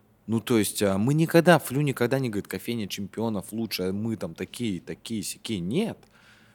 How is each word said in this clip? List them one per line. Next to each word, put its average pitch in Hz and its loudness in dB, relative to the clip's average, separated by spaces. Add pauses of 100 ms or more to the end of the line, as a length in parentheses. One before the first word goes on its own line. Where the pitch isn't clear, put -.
(280)
Ну, 110 0
то 120 2
есть, - 0
а, 95 4
мы 117 2
никогда, 160 6
Флю 131 -2
никогда 131 2
не 131 -2
говорит, 101 -4
«Кофейня 107 -6
чемпионов 101 -6
лучше, 107 -4
а 95 -2
мы 110 -2
там 85 -8
такие, 95 -6
такие, 98 -8
сякие». - -6
Нет. 135 -2 (580)